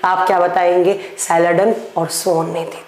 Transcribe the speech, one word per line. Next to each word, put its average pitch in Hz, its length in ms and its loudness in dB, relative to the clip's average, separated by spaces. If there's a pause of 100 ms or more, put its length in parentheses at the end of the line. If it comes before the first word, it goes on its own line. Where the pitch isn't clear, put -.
आप 185 220 2
क्या 190 140 2
बताएंगे? 180 600 2 (180)
सैलडन 175 560 2 (220)
और 165 120 -2
स्वोन 165 420 -2
ने 165 100 -6
दी - 280 -12